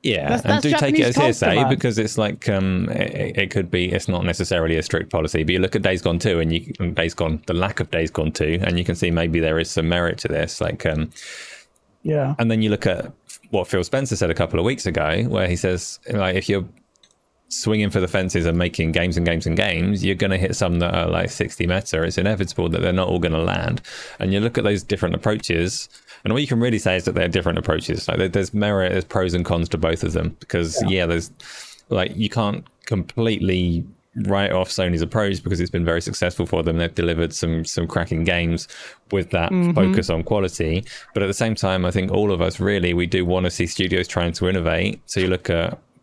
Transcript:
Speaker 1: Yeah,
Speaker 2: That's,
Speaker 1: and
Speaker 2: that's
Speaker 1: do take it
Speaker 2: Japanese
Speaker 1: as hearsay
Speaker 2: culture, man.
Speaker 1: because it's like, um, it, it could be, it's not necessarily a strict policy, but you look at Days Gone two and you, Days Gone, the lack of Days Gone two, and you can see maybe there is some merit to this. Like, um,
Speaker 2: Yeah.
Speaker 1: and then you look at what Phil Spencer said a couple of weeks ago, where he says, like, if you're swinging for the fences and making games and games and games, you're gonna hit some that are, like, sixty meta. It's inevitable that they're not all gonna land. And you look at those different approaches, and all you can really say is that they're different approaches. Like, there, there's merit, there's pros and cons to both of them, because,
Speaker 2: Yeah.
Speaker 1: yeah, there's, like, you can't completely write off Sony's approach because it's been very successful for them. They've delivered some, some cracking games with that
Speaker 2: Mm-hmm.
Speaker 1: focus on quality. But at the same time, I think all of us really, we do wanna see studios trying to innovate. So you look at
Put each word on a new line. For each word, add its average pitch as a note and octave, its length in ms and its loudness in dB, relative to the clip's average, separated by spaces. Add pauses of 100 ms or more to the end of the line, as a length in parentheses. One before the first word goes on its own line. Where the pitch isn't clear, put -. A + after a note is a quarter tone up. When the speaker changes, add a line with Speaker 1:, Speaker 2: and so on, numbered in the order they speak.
Speaker 1:
Yeah, G#2 260 0
Speaker 2:
That's, A#3+ 140 0
Speaker 1:
and - 80 2
Speaker 2:
that's D4 120 4
Speaker 1:
do D4+ 60 2
take - 240 4
it D#4 60 4
Speaker 2:
Japanese A#2+ 80 4
Speaker 1:
as A#2+ 80 2
hearsay - 320 2
Speaker 2:
culture, F#2 140 4
man. C3+ 100 4
Speaker 1:
because B2 260 2
it's G#2+ 220 0
like, G#2 280 -2
um, F#2+ 420 2
it, - 500 -2
it F#2+ 120 0
could F#2 200 -2
be, F2+ 200 2
it's F#2+ 160 -2
not F2+ 160 0
necessarily E2+ 540 0
a D#2 60 0
strict - 280 -2
policy, D#2 320 0
but D#2+ 80 2
you F#2 80 4
look F#2+ 160 0
at G2+ 60 2
Days F#2 220 2
Gone E2+ 160 2
two F2+ 200 2
and E2 140 2
you, - 180 -4 (220)
Days E2+ 220 -2
Gone, D#2+ 320 -2
the E2 80 -2
lack F#2 240 -2
of D#2+ 100 -4
Days E2 220 0
Gone D#2 200 -2
two, E2 300 0
and F2 160 0
you F2 80 -2
can F#2 80 -2
see E2+ 160 0
maybe E2 300 2
there D#2+ 180 2
is E2 140 -2
some D#2+ 180 0
merit F2 300 0
to - 80 -6
this. D#2+ 340 -2
Like, E2 240 -4
um, D#2 240 0 (920)
Speaker 2:
Yeah. D3 340 0
Speaker 1:
and A2+ 140 2
then A2 100 2
you G#2+ 80 2
look G#2 160 0
at - 260 0 (380)
what F#2+ 180 0
Phil F2+ 160 0
Spencer C3 320 -2
said F2+ 140 2
a D#2+ 60 2
couple E2 240 0
of E2+ 60 2
weeks - 200 -2
ago, D#2+ 380 0
where G2 240 0
he F2 80 0
says, F2+ 440 -2 (140)
like, F#2+ 220 0
if F#2+ 120 -2
you're G2 180 0 (840)
swinging G#2+ 400 0
for G2+ 100 2
the F#2 80 2
fences F2+ 380 0
and E2+ 120 2
making E2+ 340 0
games F2 260 0
and F2 80 2
games E2+ 220 0
and E2 100 0
games, F#2 460 0
you're F#2+ 120 2
gonna F#2+ 220 0
hit F#2+ 180 0
some F2 240 0
that F2 140 0
are, E2+ 140 0
like, E2+ 220 0
sixty - 360 -4
meta. F2+ 380 0
It's F2 140 -2
inevitable F#2+ 520 0
that E2+ 120 0
they're F2+ 120 2
not F#2 140 2
all F2 120 2
gonna E2 240 0
land. E2+ 380 -2 (380)
And F#2+ 140 0
you G2 60 2
look A2+ 180 0
at - 60 0
those G2+ 200 2
different F2+ 320 0
approaches, F2+ 720 -2 (360)
and G#2+ 100 0
all B2+ 60 2
you C#3+ 80 0
can A#2+ 120 2
really A#2 200 2
say F#2 180 2
is E2+ 80 -2
that F2+ 80 0
they're F2 140 2
different E2+ 320 0
approaches. - 480 -2
Like, E2 100 -2
there, F#2+ 100 2
there's F#2 260 0
merit, G2+ 400 2
there's F#2 120 0
pros F#2 300 0
and F2 100 0
cons E2+ 240 0
to - 80 -2
both E2 260 0
of E2+ 100 -2
them, E2 260 -2
because, E2 420 -2
Speaker 2:
Yeah. - 80 2
Speaker 1:
yeah, F#2 160 2
there's, E2+ 260 -2 (580)
like, F#2+ 260 0
you G#2 140 0
can't G#2 360 -2 (220)
completely F#2 1000 0 (380)
write G2 280 2
off F#2 180 0
Sony's F2 340 0
approach G2 400 0
because F2 160 -2
it's F2 100 0
been E2+ 160 0
very E2+ 160 2
successful F2+ 460 -2
for E2 160 0
them. E2 140 0
They've E2+ 180 -2
delivered E2 380 0
some, E2 300 -2
some E2+ 220 -4
cracking E2 380 -2
games E2+ 440 0 (440)
with F#2+ 200 0
that E2+ 200 0
Speaker 2:
Mm-hmm. F3 220 2
Speaker 1:
focus F#2+ 360 2
on E2 140 0
quality. F#2 600 0 (300)
But G2+ 80 0
at G2 60 2
the G2 60 0
same A2+ 200 0
time, F#2 320 0
I F2+ 60 2
think F#2+ 200 0
all G2+ 200 2
of F2 100 0
us F2 180 0
really, F#2 360 2
we F2+ 100 2
do F2+ 180 0
wanna F2+ 280 2
see F2 160 -2
studios F2+ 400 0
trying E2+ 260 0
to F2+ 160 0
innovate. F2 560 0
So - 140 -4
you F#2 80 2
look F#2 220 -2
at E2+ 280 -2 (240)